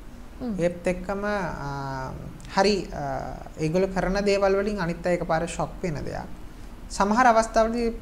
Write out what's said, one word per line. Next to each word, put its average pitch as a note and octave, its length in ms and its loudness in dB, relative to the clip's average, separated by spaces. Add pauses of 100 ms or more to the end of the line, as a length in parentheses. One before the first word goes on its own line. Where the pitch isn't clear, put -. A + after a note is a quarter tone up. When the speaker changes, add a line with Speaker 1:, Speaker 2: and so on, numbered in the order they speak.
(400)
Speaker 1:
හ්ම්. A#3+ 180 -4
Speaker 2:
ඒත් F3 280 0
එක්කම, F#3 380 -2
ආ, C#3 880 -4 (440)
හරි, G3 180 6 (200)
ආ, C3+ 420 -4 (220)
ඒගොල්ලෝ F3 300 2
කරන F#3 360 0
දේවල් G3 320 4
වලින් G3+ 240 0
අනිත් E3+ 260 -2
අය F3+ 80 4
එකපාර E3+ 340 0
ෂොක් D#3 220 -4 (120)
වෙන D3 120 -2
දෙයක්. A#2+ 380 -6 (580)
සමහර G#3+ 360 4
අවස්ථාවලදී A3+ 640 4 (120)